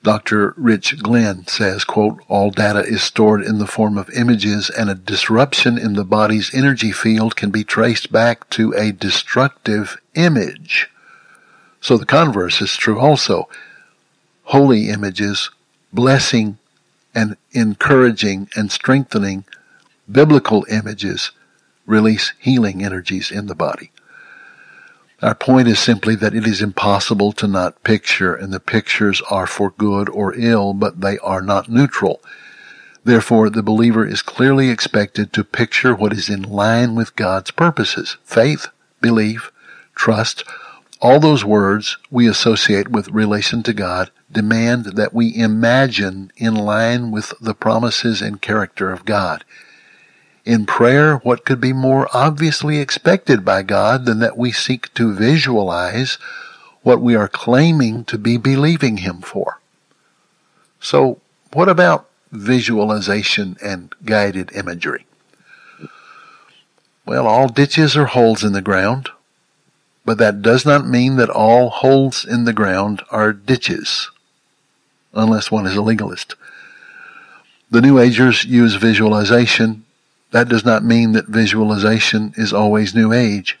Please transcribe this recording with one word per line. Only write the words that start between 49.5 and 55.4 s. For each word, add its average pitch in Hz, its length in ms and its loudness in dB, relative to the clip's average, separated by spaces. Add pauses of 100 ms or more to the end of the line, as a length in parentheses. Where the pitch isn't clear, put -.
In 113 220 0
prayer, 135 520 4
what 123 260 -2
could 131 160 -2
be 127 140 0
more 131 400 0
obviously 151 640 0
expected 147 640 0
by 95 200 0
God 104 420 0
than 113 140 0
that 113 180 -2
we 120 160 -2
seek - 400 -6
to 117 200 0
visualize 110 1040 0 (680)